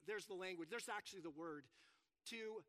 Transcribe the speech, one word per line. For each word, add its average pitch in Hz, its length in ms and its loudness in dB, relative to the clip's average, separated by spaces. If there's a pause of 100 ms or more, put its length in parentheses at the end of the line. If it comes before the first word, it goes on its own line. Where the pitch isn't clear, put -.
There's 202 200 2
the 208 80 -2
language. 180 360 0
There's 233 200 2
actually 202 320 0
the 165 100 0
word. 151 320 -2 (640)
To 220 420 0